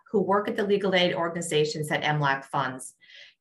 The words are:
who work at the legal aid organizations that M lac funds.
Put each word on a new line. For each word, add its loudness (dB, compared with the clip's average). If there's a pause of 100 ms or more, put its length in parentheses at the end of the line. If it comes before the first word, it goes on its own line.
(120)
who 2
work 2
at -6
the -2
legal 2
aid 4
organizations -2
that -2
M 0
lac 0
funds. -6 (460)